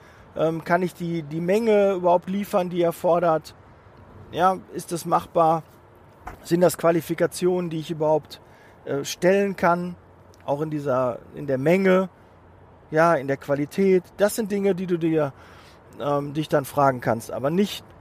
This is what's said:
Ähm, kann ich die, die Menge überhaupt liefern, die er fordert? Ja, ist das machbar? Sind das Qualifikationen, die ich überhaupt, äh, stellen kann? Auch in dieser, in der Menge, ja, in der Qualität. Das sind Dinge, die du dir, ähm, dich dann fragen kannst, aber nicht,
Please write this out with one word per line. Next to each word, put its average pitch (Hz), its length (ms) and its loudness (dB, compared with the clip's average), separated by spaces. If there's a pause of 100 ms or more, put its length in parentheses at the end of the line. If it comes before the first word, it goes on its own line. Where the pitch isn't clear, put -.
(360)
Ähm, 160 300 -2
kann 175 160 2
ich 180 120 -4
die, 170 300 -6
die 151 160 -8
Menge 202 540 2
überhaupt 180 360 2
liefern, 190 400 -2
die 175 120 -2
er 170 100 2
fordert? 165 640 0 (760)
Ja, 180 260 2 (160)
ist - 180 -10
das 165 140 -6
machbar? 165 580 0 (800)
Sind 170 160 0
das 175 180 4
Qualifikationen, 170 920 0
die 160 100 -6
ich 151 120 -8
überhaupt, 156 500 -2 (420)
äh, 139 220 -6
stellen 196 500 0
kann? 175 400 0 (500)
Auch 143 140 -2
in 156 100 -4
dieser, 131 500 -2 (140)
in 147 140 -12
der 135 100 0
Menge, 185 520 4 (840)
ja, 165 240 4
in 139 120 -2
der 143 100 -2
Qualität. 175 680 0 (140)
Das 208 180 2
sind 214 160 -4
Dinge, 196 240 0
die 185 100 -6
du 180 120 -2
dir, 160 340 0 (680)
ähm, 143 340 -4
dich 151 160 -6
dann 147 160 0
fragen 135 340 2
kannst, 117 320 -4
aber 120 180 -4
nicht, 190 360 0 (160)